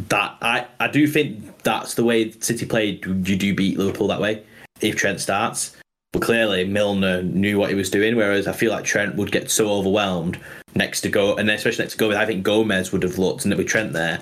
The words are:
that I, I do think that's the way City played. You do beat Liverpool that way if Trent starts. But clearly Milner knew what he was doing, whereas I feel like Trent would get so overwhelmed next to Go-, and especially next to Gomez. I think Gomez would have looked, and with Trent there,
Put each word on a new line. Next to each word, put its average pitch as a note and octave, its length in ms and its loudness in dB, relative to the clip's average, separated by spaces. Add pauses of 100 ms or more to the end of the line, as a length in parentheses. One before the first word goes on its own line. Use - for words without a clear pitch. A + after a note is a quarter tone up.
that G#2 320 -2
I, A#2+ 260 -2 (140)
I A#2+ 80 0
do D3 180 4
think C#3+ 560 -2
that's A2 320 -2
the A#2+ 80 2
way A2+ 280 2
City A#2 340 -4
played. G#2+ 400 -2
You F#2+ 320 0
do G2 180 0
beat F#2+ 240 0
Liverpool G2 300 0
that D#2 100 -2
way G#2+ 240 -2 (380)
if G#2 160 0
Trent G2+ 240 0
starts. - 560 -2 (360)
But - 100 -2
clearly G#2+ 420 2
Milner G2 580 0
knew G2 340 0
what G2 120 2
he F#2+ 60 0
was F#2+ 140 0
doing, G#2+ 280 2
whereas G2+ 280 2
I F#2+ 60 -2
feel A2+ 180 0
like G2 140 -2
Trent - 320 -2
would F#2+ 160 -2
get - 180 -2
so G#2+ 220 2
overwhelmed F#2+ 640 0 (380)
next - 260 -2
to G2+ 80 -2
Go-, G2+ 280 2
and G#2+ 120 0
especially G#2+ 360 0
next - 80 -10
to - 60 -4
Gomez. G#2+ 180 2
I G#2+ 80 2
think F#2+ 180 -2
Gomez G#2 480 2
would F2+ 120 0
have F2+ 140 -2
looked, F#2 280 0
and G2 100 0
with F#2 120 0
Trent A2 260 0
there, E2 280 -2